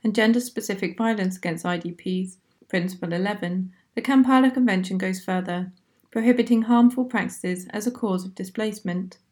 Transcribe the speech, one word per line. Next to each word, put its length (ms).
and 100
gender-specific 840
violence 400
against 300
I 100
D 140
Ps, 480
Principle 440
eleven, 600
the 40
Kampala 520
Convention 440
goes 260
further, 500
prohibiting 500
harmful 420
practices 640
as 180
a 20
cause 340
of 120
displacement. 840